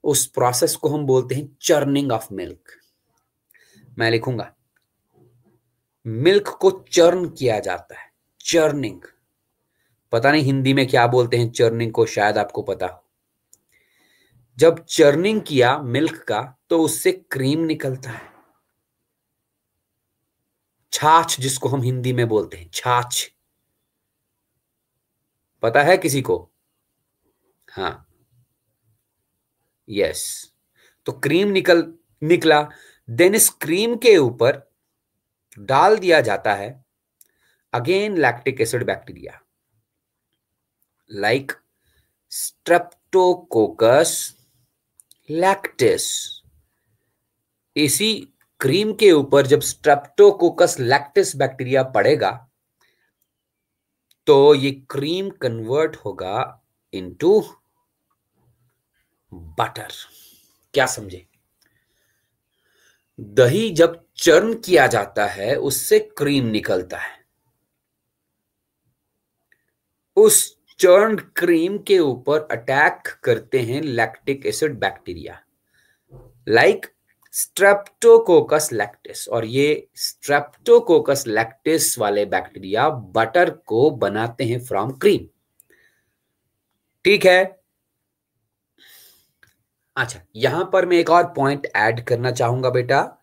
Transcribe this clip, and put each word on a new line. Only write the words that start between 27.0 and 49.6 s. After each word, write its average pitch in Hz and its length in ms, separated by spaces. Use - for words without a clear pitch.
हाँ, 85 400
यस। - 640
तो 120 60
क्रीम 165 360
निकल, 170 440
निकला, 156 460
then 175 260
इस 220 160
क्रीम 208 460
के 226 200
ऊपर 127 540
डाल 147 400
दिया 175 220
जाता 107 340
है 110 300
again 190 440
lactic 131 440
acid 113 240
bacteria - 500
like 107 420
Streptococcus 165 1800
lactis। 160 720
इसी 190 580
क्रीम 202 320
के 202 200
ऊपर 139 340
जब 147 140